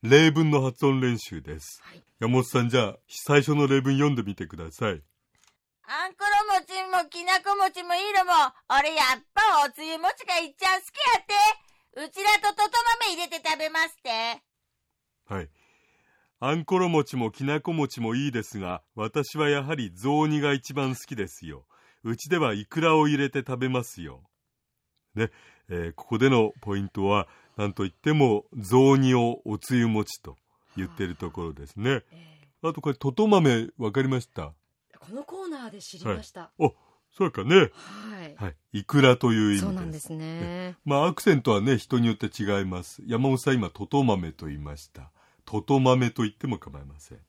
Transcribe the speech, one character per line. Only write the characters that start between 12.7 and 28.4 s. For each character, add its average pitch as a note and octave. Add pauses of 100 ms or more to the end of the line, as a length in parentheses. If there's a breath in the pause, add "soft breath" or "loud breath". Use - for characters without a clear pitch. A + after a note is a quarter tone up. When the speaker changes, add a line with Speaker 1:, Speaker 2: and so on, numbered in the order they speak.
Speaker 3:
豆 G#4+
入 E4
れ E4+
て E4
食 D#4+
べ D#4
ま D#4+
す E4
っ -
て。 A#3 (840)
Speaker 1:
は G2
い。 D2+ (920)
あ C#3
ん E3
こ F#3
ろ F3+
餅 D3+
も A#2
き -
な C#3+
こ E3+
餅 D3
も A2+
い C#3+
い -
で A#2
す -
が、 F2+ (140)
私 A2+
は D3+
や C#3+
は D3+
り A2+
雑 C#3
煮 D3+
が C#3+
一 C3+
番 C3
好 -
き -
で G2+
す -
よ。 C#2 (380 soft breath)
う A2+
ち C#3+
で F3+
は C3+
い G#2
く -
ら D#3+
を D#3
入 D3
れ C#3
て C#3+
食 B2+
べ B2+
ま B2+
す -
よ。 C2+ (920)
ね、 A2 (380 soft breath)
え E2+
ー、 E2+
こ -
こ A#2
で B2+
の A2+
ポ G2+
イ G2+
ン G2
ト G2
は、 G2+ (280 soft breath)
な G#2
ん G2
と G2
い F#2+
っ -
て -
も B2+ (120)